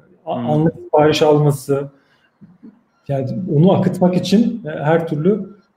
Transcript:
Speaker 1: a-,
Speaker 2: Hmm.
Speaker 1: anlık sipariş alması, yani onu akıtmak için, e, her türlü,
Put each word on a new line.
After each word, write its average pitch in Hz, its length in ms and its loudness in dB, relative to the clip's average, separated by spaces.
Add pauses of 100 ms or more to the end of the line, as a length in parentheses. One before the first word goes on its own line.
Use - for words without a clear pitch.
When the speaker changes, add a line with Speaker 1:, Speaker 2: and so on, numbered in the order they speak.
(260)
Speaker 1:
a-, 165 100 -6
Speaker 2:
Hmm. 240 140 -6
Speaker 1:
anlık 156 260 0
sipariş 151 460 2
alması, 143 680 0 (1160)
yani 135 200 -4 (280)
onu 175 180 6
akıtmak 180 420 0
için, - 500 0
e, 151 40 -10
her 156 380 0
türlü, 185 480 -2 (220)